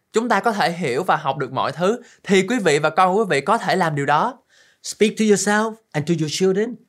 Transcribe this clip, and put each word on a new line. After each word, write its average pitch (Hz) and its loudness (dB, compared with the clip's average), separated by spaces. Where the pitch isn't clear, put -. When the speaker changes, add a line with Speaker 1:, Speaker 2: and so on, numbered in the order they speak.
Speaker 1:
chúng 233 -2
ta 208 2
có 226 0
thể 175 -2
hiểu 160 -4
và 180 0
học 147 -4
được 131 -6
mọi 120 -4
thứ, 190 -2
thì 190 2
quý 226 -2
vị 160 2
và 156 2
con 185 2
quý 226 2
vị 143 0
có 202 0
thể 180 0
làm 165 0
điều 143 -2
đó. 175 0
Speaker 2:
Speak 208 0
to 220 2
yourself 208 2
and 151 -4
to 175 2
your 156 -4
children 196 0